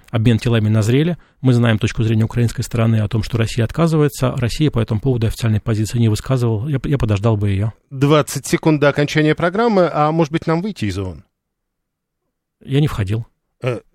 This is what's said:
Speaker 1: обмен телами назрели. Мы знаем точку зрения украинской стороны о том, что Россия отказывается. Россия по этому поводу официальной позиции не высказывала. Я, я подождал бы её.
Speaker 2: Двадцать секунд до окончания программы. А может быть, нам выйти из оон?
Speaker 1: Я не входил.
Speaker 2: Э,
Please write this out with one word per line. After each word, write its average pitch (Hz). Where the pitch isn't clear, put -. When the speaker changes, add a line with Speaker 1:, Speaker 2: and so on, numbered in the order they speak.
Speaker 1:
обмен 113
телами 113
назрели. 120
Мы 127
знаем 117
точку -
зрения 113
украинской 120
стороны 113
о 107
том, 110
что -
Россия 113
отказывается. 151
Россия 131
по 117
этому 110
поводу 120
официальной 107
позиции 110
не 117
высказывала. 113
Я, 135
я 139
подождал 107
бы 101
её. 101
Speaker 2:
Двадцать 143
секунд 156
до 143
окончания 151
программы. 185
А 151
может 160
быть, 165
нам 165
выйти 190
из 95
оон? 87
Speaker 1:
Я 139
не 156
входил. 110
Speaker 2:
Э, 120